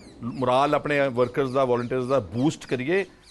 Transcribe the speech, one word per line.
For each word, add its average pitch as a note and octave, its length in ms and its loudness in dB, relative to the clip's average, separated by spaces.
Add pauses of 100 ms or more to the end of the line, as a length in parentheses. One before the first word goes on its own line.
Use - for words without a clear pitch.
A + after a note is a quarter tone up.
(240)
ਮੁਰਾਲ B2+ 520 2
ਆਪਣੇ C#3+ 320 0
ਵਰਕਰਸ B2+ 420 0
ਦਾ, C3+ 160 2
ਵਾਲੰਟੀਅਰਸ B2 400 0
ਦਾ C3 140 2
ਬੂਸਟ A#2 460 -2
ਕਰੀਏ। D3 400 -2 (240)